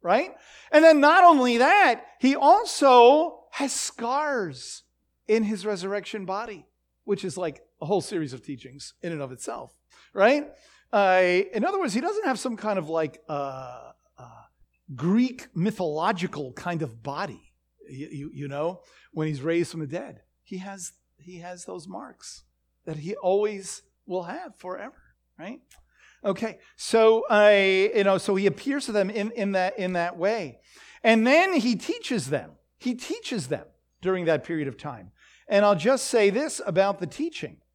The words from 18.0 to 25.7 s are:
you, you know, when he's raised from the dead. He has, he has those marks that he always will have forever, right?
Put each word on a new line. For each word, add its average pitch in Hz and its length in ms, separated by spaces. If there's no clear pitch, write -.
you, 143 220
you 143 160
know, 156 340
when 156 160
he's 143 120
raised 165 300
from 165 100
the 151 60
dead. - 340
He 190 160
has, 190 340
he 175 220
has 175 260
those 180 220
marks - 560
that 156 100
he 151 180
always 202 680
will 180 180
have 262 320
forever, 185 440
right? 202 220